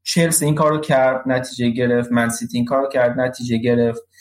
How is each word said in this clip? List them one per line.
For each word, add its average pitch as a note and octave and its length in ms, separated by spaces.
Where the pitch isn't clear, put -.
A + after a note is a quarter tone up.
چلسی E3 420
این D3+ 100
کارو D#3 240
کرد، C3 480
نتیجه B2+ 440
گرفت، A#2+ 420
من A#2 160
سیتی A#2 280
این A#2+ 100
کارو C3+ 220
کرد، B2 320
نتیجه B2 360
گرفت، A#2+ 460